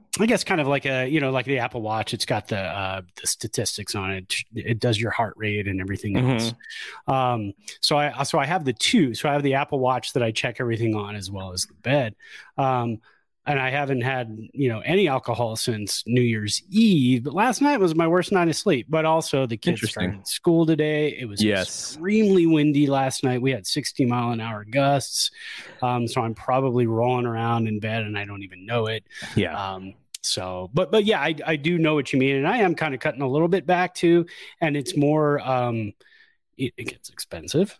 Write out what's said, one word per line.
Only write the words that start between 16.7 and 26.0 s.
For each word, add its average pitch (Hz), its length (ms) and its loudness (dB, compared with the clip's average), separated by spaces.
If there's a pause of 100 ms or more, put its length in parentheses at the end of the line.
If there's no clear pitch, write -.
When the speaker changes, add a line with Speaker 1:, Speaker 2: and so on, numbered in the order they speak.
Speaker 1:
but 147 100 -6
last 220 280 2
night 285 180 4
was 170 160 4
my 165 120 4
worst 175 260 2
night 175 160 4
of 147 80 0
sleep. 143 320 2
But 160 160 2
also 156 400 2
the 117 120 -4
kids 170 240 0
Speaker 2:
Interesting. 92 300 -4
Speaker 1:
started 101 160 -12
school 165 380 2
today. 151 520 2
It 127 80 -8
was 101 160 -6
Speaker 2:
Yes. 98 260 2 (260)
Speaker 1:
extremely 190 520 4
windy 147 420 4
last 135 360 0
night. 127 180 0
We 131 100 2
had 110 140 -6
sixty - 400 -2
mile 120 260 0
an 113 100 -4
hour 110 240 -8
gusts. 139 680 0 (500)
Um, 123 280 0